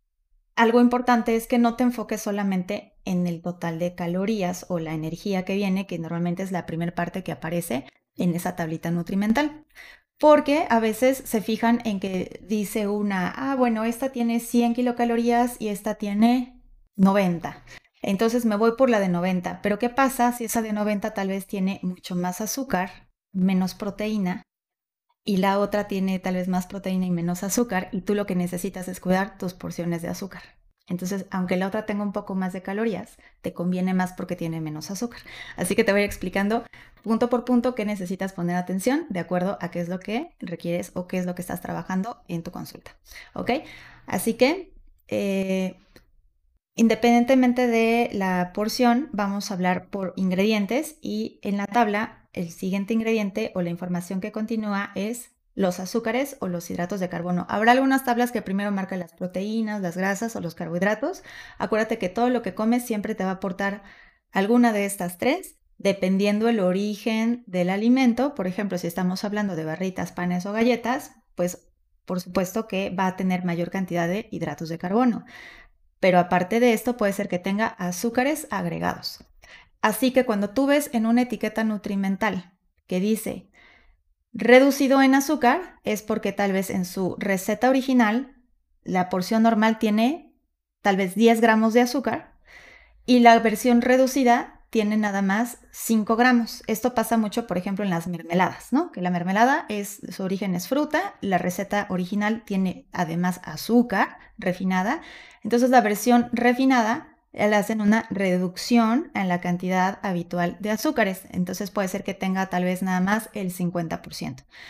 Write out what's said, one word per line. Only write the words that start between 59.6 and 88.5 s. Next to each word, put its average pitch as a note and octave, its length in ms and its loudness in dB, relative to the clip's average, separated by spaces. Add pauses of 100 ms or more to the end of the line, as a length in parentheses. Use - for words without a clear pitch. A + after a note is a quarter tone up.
las F3 160 -4
grasas G3 400 -2
o F#3+ 40 -8
los E3 140 -8
carbohidratos. G3+ 640 -2 (360)
Acuérdate A3 400 0
que G3 100 -2
todo A#3+ 220 0
lo B3+ 120 2
que F#3 120 -6
comes A#3 320 0
siempre G#3+ 280 -4
te G3 120 -4
va F#3+ 60 -2
a - 20 -4
aportar G3 500 -4 (480)
alguna A#3 400 4
de G3+ 140 0
estas F#3 320 -6
tres, D4+ 400 -2 (200)
dependiendo G3 680 2
el A3+ 140 2
origen G#3+ 840 0
del F3+ 260 0
alimento. B3 640 4
Por F#3 120 -2
ejemplo, F#3+ 300 -2
si F3 100 -4
estamos F#3 380 -2
hablando G3+ 320 -2
de D#3 80 -4
barritas, F3+ 480 -4
panes F3+ 320 -2
o G3+ 80 -6
galletas, A#3 580 0 (240)
pues F3+ 320 -4 (380)
por F3+ 160 -4
supuesto F#3+ 440 -2
que G3 260 -4
va F#3+ 160 0
a F3+ 100 -2
tener F#3 260 -2
mayor E3+ 260 -2
cantidad F3 380 -2
de G3 240 -4
hidratos D#3+ 380 -8
de D#3+ 80 -8
carbono. G#3 480 0 (760)
Pero F3+ 200 6
aparte F3+ 420 2
de B3 100 6
esto, A3+ 240 0
puede G3+ 160 0
ser G3 160 -4
que F3+ 120 -2
tenga G3+ 280 -2
azúcares A#3 800 -2
agregados. F3 760 -4 (560)
Así A3 300 2
que B3+ 140 4
cuando G#3 260 -2
tú C4+ 160 0
ves C#4+ 260 2
en A3 120 0
una A#3 180 4
etiqueta A3 420 -4
nutrimental G3 880 -4 (340)
que F#3 140 -2
dice G#3+ 480 -4 (800)
reducido C4+ 720 6
en C4 140 6
azúcar, C#4 680 2
es G#3 200 -2
porque G#3+ 280 -2
tal G3+ 200 0
vez F#3+ 180 -2
en F#3 160 -2
su F#3 320 -4
receta G#3 500 0
original B3+ 680 2 (480)